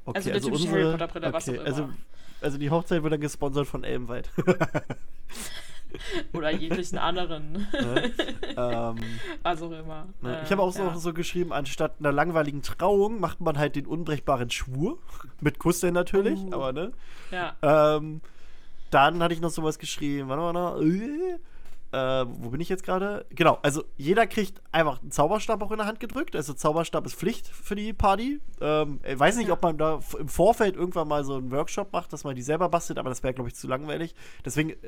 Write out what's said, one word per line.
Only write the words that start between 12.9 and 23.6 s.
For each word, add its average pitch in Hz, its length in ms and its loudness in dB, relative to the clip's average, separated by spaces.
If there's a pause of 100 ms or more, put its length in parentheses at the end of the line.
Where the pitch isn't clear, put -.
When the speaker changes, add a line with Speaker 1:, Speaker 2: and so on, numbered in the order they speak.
Speaker 1:
macht 170 220 -2
man 160 160 2
halt 151 180 2
den 139 120 -2
unbrechbaren 147 640 0
Schwur. 147 480 -2 (200)
<laughs> - 220 -10
Mit 147 180 2
Kuss 165 200 2
dann 175 140 2
natürlich, 190 520 2
Speaker 2:
Uh. 185 80 -6
Speaker 1:
aber 135 200 -2
ne? 190 180 -4 (400)
Speaker 2:
Ja. 180 300 -4
Speaker 1:
Ähm, 151 600 6 (720)
dann 156 320 6
hatte 170 100 4
ich 160 80 -2
noch 170 80 0
sowas 156 300 0
geschrieben, 143 500 -4
warte 170 240 0
mal, 175 300 0
äh, 294 540 0 (580)
äh, 131 320 2
wo 117 220 -8
bin 135 120 -4
ich 170 80 -4
jetzt 190 140 -2
gerade? 196 480 -2
Genau, 160 300 6